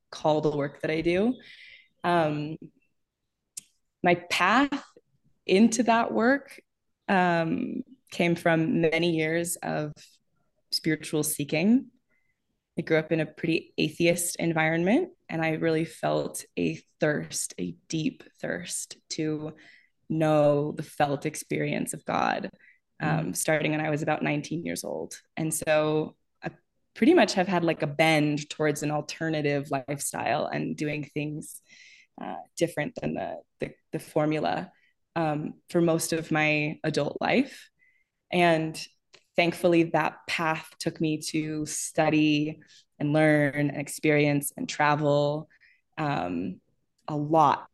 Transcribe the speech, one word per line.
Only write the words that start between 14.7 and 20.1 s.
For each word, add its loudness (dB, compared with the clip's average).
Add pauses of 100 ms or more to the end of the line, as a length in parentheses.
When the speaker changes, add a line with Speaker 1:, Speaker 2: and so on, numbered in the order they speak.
Speaker 1:
and -4
I 0
really 0
felt -4 (140)
a -2 (200)
thirst, -2
a -8 (140)
deep -4 (180)
thirst -8 (140)
to -6 (560)
know 4